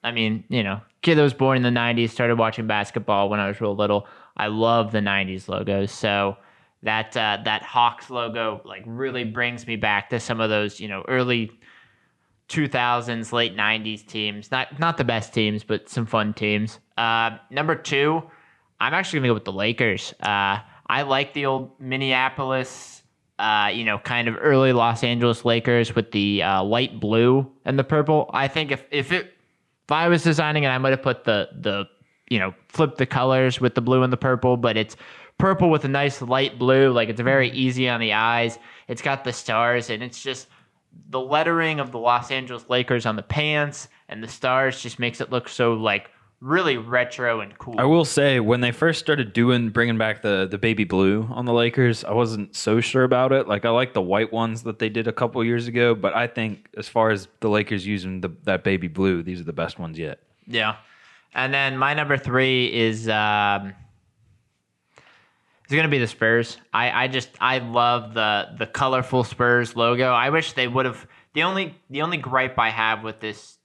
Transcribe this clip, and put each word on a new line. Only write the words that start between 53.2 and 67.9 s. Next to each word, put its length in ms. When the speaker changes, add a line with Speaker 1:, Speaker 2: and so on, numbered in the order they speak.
Speaker 2:
it. 160
Like, 160
I 60
like 240
the 80
white 300
ones 320
that 140
they 120
did 180
a 40
couple 320
years 220
ago, 280
but 200
I 120
think 500
as 120
far 220
as 160
the 80
Lakers 380
using 340
the, 100
that 200
baby 240
blue, 340
these 180
are 40
the 100
best 240
ones 200
yet. 220
Speaker 1:
Yeah. 300
And 200
then 240
my 160
number 240
three 540
is, 360
um, 640
it's 80
gonna 140
be 100
the 80
Spurs. 520
I, 320
I 40
just, 200
I 180
love 560